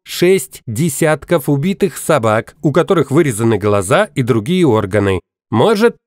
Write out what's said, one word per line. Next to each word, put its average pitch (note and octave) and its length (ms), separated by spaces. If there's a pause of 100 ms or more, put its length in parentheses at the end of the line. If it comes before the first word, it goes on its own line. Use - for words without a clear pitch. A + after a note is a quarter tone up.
шесть - 640
десятков D#3 840
убитых D#3+ 480
собак, A2+ 680
у D3 100
которых D#3+ 380
вырезаны A#2 480
глаза G#2 560
и C3+ 80
другие C3 440
органы. G2+ 540 (300)
Может, G3+ 460 (100)